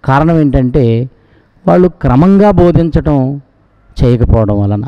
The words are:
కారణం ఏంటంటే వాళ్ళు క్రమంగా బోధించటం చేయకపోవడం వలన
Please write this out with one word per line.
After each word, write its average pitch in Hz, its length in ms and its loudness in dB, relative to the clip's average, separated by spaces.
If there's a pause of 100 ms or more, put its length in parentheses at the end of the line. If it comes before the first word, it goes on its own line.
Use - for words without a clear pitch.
కారణం 156 360 0
ఏంటంటే 127 680 -2 (560)
వాళ్ళు 180 220 2
క్రమంగా 196 640 2
బోధించటం 156 880 0 (640)
చేయకపోవడం 110 560 0
వలన 104 280 -4